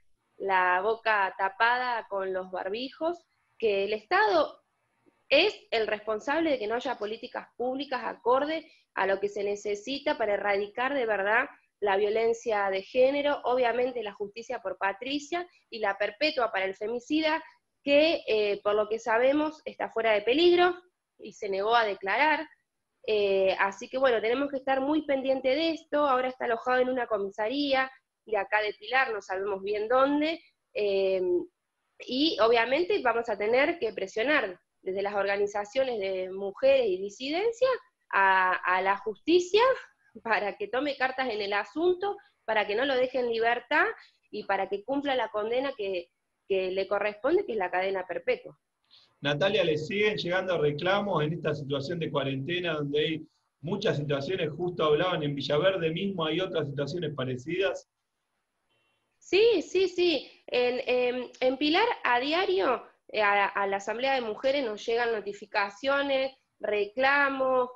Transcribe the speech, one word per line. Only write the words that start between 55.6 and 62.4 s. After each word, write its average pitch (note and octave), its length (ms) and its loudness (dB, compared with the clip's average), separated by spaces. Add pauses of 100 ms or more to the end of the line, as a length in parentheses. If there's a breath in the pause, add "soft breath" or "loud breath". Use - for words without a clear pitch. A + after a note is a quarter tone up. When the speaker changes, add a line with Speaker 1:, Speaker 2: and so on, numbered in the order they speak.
Speaker 2:
mismo, F3+ 340 -4
¿hay D#3 140 -2
otras E3+ 280 -2
situaciones C#3+ 480 -6
parecidas? C3+ 720 -4 (1300)
Speaker 1:
Sí, G#4 420 4
sí, F#4 260 0
sí. F4 440 0 (160)
En, B3 400 0
en, B3 520 0
en C4 180 2
Pilar D#4+ 300 2 (160)
a B3 160 2
diario, E4+ 640 0 (260)